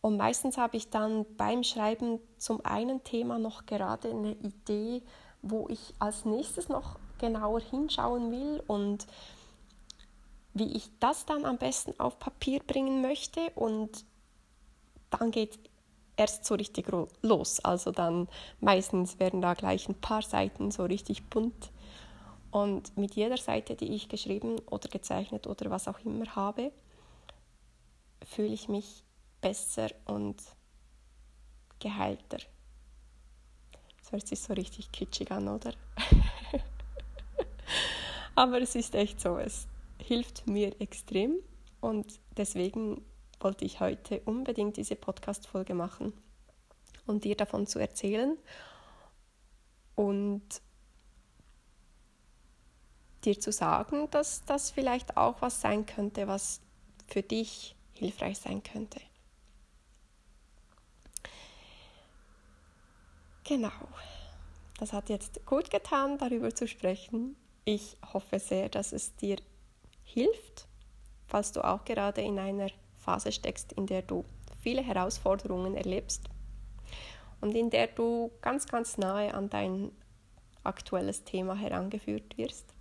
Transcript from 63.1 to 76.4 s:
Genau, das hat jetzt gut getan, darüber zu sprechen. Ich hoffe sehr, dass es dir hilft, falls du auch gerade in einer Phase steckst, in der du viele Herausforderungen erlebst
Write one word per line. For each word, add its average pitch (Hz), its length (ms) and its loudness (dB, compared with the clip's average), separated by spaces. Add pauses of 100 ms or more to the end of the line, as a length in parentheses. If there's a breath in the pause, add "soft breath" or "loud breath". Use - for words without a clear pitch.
Genau, 240 280 2 (1080 loud breath)
das 214 140 -4
hat 202 160 -4
jetzt - 360 -4
gut - 260 2
getan, 277 460 2
darüber 240 360 0
zu 233 140 -2
sprechen. 226 680 -2 (280)
Ich 208 340 -2 (160)
hoffe 196 260 -2
sehr, 190 300 0
dass - 220 -2
es - 240 -4
dir 202 220 0 (680)
hilft, - 600 2 (600)
falls 208 240 2
du - 120 0
auch 190 200 2
gerade 208 380 0
in 202 180 0
einer 196 300 -2 (260)
Phase - 360 0
steckst, - 420 -4
in 196 120 0
der 185 160 0
du 185 220 -2 (380)
viele 254 200 2
Herausforderungen 190 920 2
erlebst - 480 -2 (1200 loud breath)